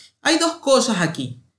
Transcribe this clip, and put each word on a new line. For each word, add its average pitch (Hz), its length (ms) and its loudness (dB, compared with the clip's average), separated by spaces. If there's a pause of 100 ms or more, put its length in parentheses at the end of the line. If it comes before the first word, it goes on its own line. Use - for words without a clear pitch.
(200)
Hay 320 160 2
dos 330 200 0
cosas 247 440 2
aquí. 143 380 -4 (200)